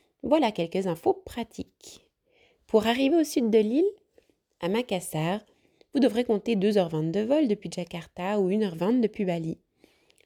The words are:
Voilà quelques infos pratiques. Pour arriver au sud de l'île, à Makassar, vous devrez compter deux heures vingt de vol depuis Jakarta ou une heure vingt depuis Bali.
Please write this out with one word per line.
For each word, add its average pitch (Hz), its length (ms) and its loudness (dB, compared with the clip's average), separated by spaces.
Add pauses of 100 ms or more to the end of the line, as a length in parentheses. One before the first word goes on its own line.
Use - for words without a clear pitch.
(240)
Voilà 269 280 2
quelques 185 360 -4
infos - 260 0
pratiques. - 960 -12 (600)
Pour 220 200 4
arriver 269 300 2
au 320 80 4
sud 240 240 0
de 220 100 4
l'île, 262 300 2 (720)
à 170 80 -2
Makassar, 190 760 -4 (480)
vous 277 60 0
devrez 233 240 2
compter 226 320 0
deux 202 220 2
heures 175 120 2
vingt 156 140 -2
de 165 160 -2
vol 269 280 2
depuis 196 240 -4
Jakarta 180 680 -6
ou 185 100 2
une 214 140 0
heure 175 120 -4
vingt 180 180 0
depuis 220 320 0
Bali. 170 340 -4 (680)